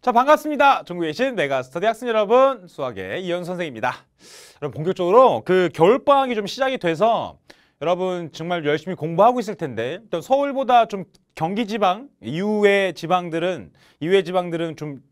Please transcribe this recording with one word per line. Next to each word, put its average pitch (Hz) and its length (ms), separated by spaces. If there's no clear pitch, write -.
자, 247 120
반갑습니다. 277 680
전국에 175 240
계신 240 280
내가 139 260
스터디 170 240
학생 226 220
여러분, 220 640
수학의 117 560
이현 175 180
선생입니다. 151 500
여러분, 139 160
본격적으로 180 680
그 180 300
겨울방학이 254 640
좀 208 120
시작이 262 300
돼서 165 600
여러분 175 500
정말 170 340
열심히 156 300
공부하고 196 460
있을 202 140
텐데, 131 460
일단 180 200
서울보다 254 640
좀 196 180
경기 196 320
지방 208 400
이후의 196 720
지방들은, 165 800
이후의 185 240
지방들은 170 540
좀 147 240